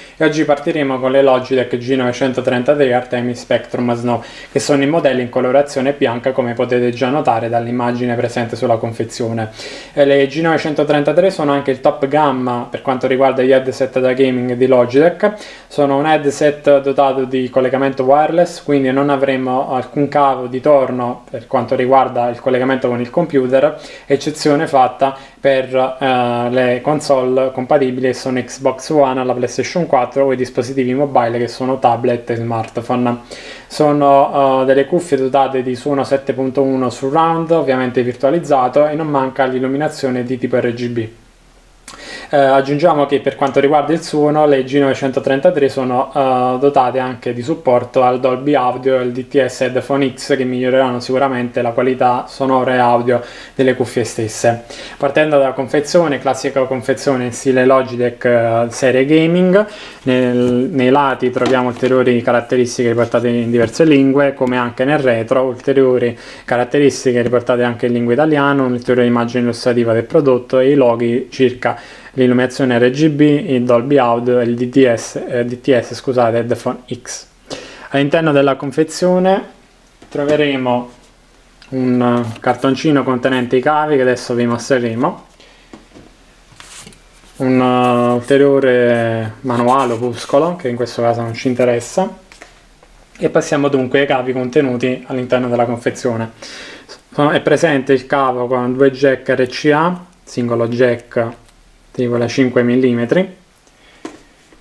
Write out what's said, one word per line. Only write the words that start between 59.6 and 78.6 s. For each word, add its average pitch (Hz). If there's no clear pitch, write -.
nel, 127
nei 127
lati 131
troviamo 127
ulteriori 123
caratteristiche 120
riportate 117
in 120
diverse 117
lingue, 139
come 127
anche 120
nel 147
retro, 127
ulteriori 127
caratteristiche 127
riportate 120
anche 120
in 120
lingua 120
italiana, 143
un'ulteriore 123
immagine 120
illustrativa 117
del 113
prodotto 131
e 131
i 147
loghi 120
circa -
l'illuminazione 123
R 123
G 147
B, 143
il 147
Dolby 127
Audio 123
e 120
il 117
D 123
T 127
S, -
eh, 120
D 120
T 131
S, 117
scusate, 117
Headphone 120
X. -
All'interno 147
della 139
confezione 180